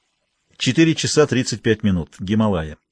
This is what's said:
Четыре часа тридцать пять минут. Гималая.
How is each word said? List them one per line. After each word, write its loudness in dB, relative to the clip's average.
Четыре 0
часа 0
тридцать 0
пять 0
минут. -2
Гималая. -2